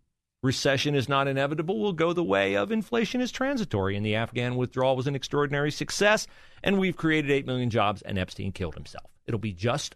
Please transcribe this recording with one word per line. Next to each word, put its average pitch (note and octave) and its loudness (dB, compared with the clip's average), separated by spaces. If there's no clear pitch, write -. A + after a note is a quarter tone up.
recession C#3 2
is C3+ 2
not C#3 2
inevitable, D3+ 0
will G#3 0
go E3 2
the F3 0
way G3 4
of G3+ 0
inflation A#3 0
is A#3+ -4
transitory, D#3 -2
and G#2 -2
the G#2+ 2
Afghan B2 -2
withdrawal B2+ 0
was B2+ -2
an C#3 0
extraordinary C#3+ 0
success, G#3 0
and G3 2
we've F#3 0
created D#3 2
eight C#3 2
million B2 0
jobs, G#2 0
and G2+ -4
Epstein G2 -4
killed F#2 -6
himself. - -14
It'll A#2 -2
be G#2+ -4
just A#2 -2